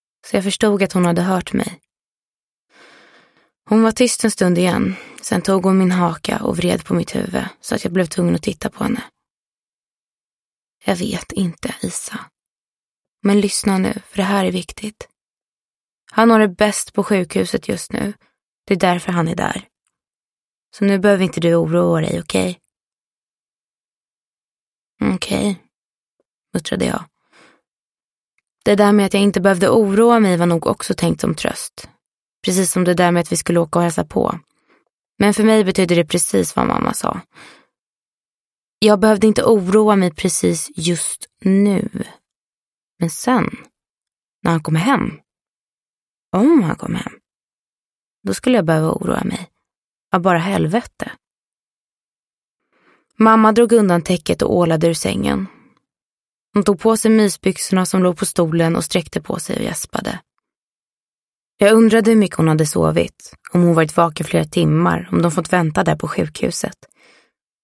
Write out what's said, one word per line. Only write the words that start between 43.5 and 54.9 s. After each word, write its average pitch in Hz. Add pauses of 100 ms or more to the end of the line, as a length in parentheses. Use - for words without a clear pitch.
när 170
han 160
kom 156
hem, 196 (1120)
om 254
han 160
kom -
hem, - (1080)
då 196
skulle 254
jag 185
behöva 160
oroa -
mig. - (640)
Av 180
bara 175
helvete. 185 (2000)
Mamma 220
drog 233
undan 196
täcket -
och -
ålade 165
ur 165